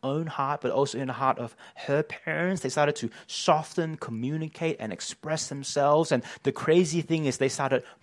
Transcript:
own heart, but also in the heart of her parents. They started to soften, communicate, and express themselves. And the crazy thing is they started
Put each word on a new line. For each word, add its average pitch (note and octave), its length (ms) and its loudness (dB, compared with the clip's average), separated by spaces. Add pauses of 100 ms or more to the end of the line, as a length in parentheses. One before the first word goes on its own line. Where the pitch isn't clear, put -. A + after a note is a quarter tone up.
own D3+ 240 -2
heart, C#3+ 340 -2
but - 100 -2
also C#3 260 0
in C3 100 -4
the C3 60 -4
heart C3 260 2
of A#2+ 160 -8 (200)
her C#3+ 280 0
parents. E3 580 -4
They C3 80 -2
started D3 280 2
to A#2 120 -4 (180)
soften, D#3+ 680 0
communicate, D3+ 840 -4
and A2 120 -6
express - 560 -6
themselves. C#3+ 640 2
And B2+ 100 4 (220)
the C3+ 80 2
crazy E3 500 4
thing D#3+ 240 0
is C3 120 0
they C3+ 120 2
started C3+ 340 0 (200)